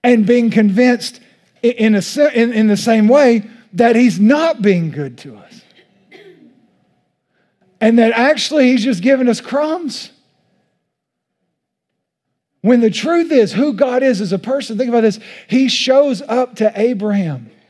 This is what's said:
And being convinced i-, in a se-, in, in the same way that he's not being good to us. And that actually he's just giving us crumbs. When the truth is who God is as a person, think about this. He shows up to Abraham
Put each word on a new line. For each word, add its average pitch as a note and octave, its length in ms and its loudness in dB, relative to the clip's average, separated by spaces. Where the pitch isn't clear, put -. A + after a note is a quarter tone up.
And A#3+ 220 4
being A#3 260 2
convinced A3 680 0
i-, A#3 40 2
in A3 280 0
a G3 60 0
se-, C#4+ 320 -2
in, A#3 200 0
in A3 140 2
the G#3 100 2
same A3 300 2
way B3 360 4
that A#3 220 2
he's A3+ 240 2
not D4 420 2
being F3 300 0
good C3 280 -10
to A#2+ 180 -20
us. - 240 -20
And A3+ 200 2
that A3+ 140 2
actually C4 580 0
he's A#3+ 120 0
just G#3+ 180 -2
giving B3+ 280 0
us A3+ 100 -2
crumbs. D4+ 720 -6
When A#3+ 200 2
the A3 100 2
truth E4 400 -2
is A#3 220 2
who C4+ 200 -2
God B3+ 300 0
is B3 160 0
as F#3+ 140 -4
a F#3 60 -4
person, B3 380 -6
think B3 120 -4
about A#3 120 0
this. G#3+ 180 0
He C4 220 0
shows C4 520 0
up B3 360 -4
to G#3+ 180 0
Abraham G3+ 760 -4